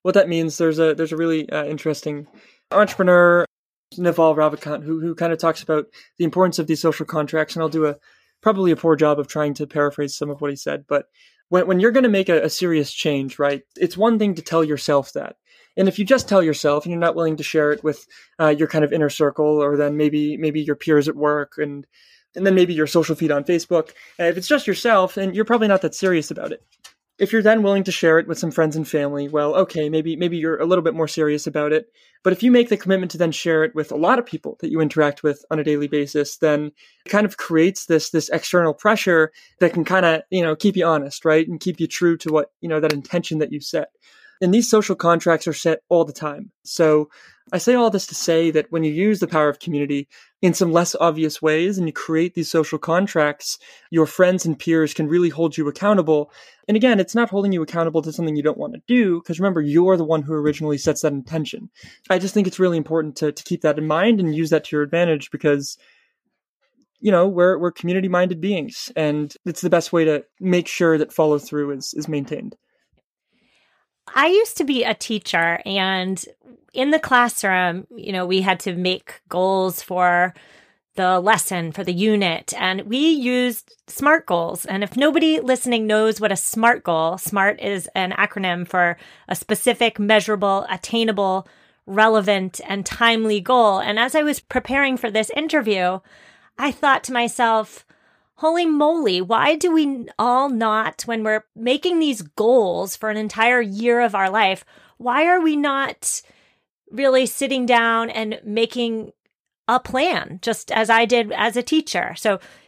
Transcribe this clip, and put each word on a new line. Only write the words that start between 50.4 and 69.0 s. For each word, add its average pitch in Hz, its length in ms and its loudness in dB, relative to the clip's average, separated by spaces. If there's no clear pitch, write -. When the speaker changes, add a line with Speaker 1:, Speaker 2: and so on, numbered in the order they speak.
Speaker 1:
in 180 100 4
some 170 200 0
less 170 280 2
obvious 160 400 0
ways 165 380 0
and 175 80 -2
you 151 60 -4
create 165 420 -2
these 165 160 -4
social 156 280 0
contracts, 165 800 -2
your 160 160 4
friends 185 380 2
and 165 140 -2
peers 160 360 0
can 156 120 -2
really 175 220 2
hold 156 280 -2
you 151 120 -2
accountable. 156 640 2
And 214 100 2
again, 226 220 4
it's 185 160 -2
not 233 160 2
holding 196 220 0
you 175 100 0
accountable 160 400 -2
to 156 100 -8
something 160 240 -4
you 147 60 -2
don't 151 160 -6
want 147 160 -10
to 147 120 -16
do, 202 360 2
'cause 160 160 -8
remember, 185 220 0
you're 170 360 4
the 165 80 -2
one 156 180 0
who 151 120 -6
originally 151 440 -2
sets 147 240 -2
that 151 100 0
intention. 143 580 -8
I 185 80 2
just 185 160 -4
think 202 120 2
it's 185 120 -4
really 180 180 2
important 156 400 -4
to, 151 160 -2
to - 120 -18
keep - 180 -6
that 151 160 0
in 156 80 -4
mind 190 320 2
and 165 160 0
use 156 160 -2
that 156 140 2
to - 120 -6
your 147 60 2
advantage 160 480 0
because, 143 480 -2
you 208 120 2
know, 180 160 4
we're, 180 300 2
we're 170 140 -2
community-minded 180 680 -2
beings, 180 560 -6
and 151 380 -2